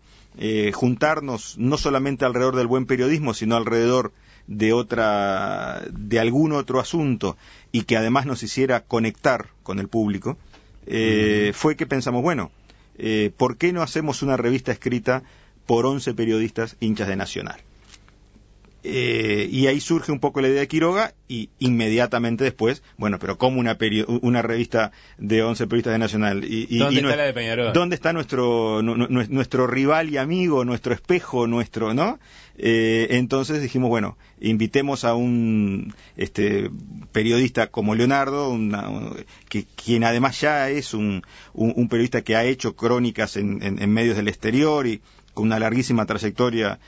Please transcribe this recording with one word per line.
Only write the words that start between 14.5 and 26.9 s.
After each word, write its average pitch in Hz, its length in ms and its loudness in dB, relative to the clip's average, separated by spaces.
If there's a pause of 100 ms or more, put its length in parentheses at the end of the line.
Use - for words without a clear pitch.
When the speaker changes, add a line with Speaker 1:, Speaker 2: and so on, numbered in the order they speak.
Speaker 1:
escrita 123 540 -2 (420)
por 117 200 4
once 135 280 -2
periodistas 113 640 -2
hinchas 110 300 -2
de 95 80 -2
Nacional? 95 400 -8 (1300)
Eh, 113 640 0
y 131 160 2
ahí 139 140 2
surge 160 320 -2
un 135 80 -4
poco 143 200 -2
la 131 60 2
idea 135 140 2
de 139 80 -2
Quiroga, 175 440 0 (140)
y 113 320 -8
inmediatamente 117 880 2
después, 139 400 0 (120)
bueno, 101 220 -2
pero 95 180 -4
¿cómo 131 220 2
una 117 200 0
perio-, 107 280 0 (160)
una 123 200 2
revista 113 500 0 (260)
de 110 240 2
once 113 240 0
periodistas 113 280 0
de 113 40 2
Nacional? 107 460 0
Y, 113 260 -6
y, 117 80 0
Speaker 2:
¿Dónde 139 160 2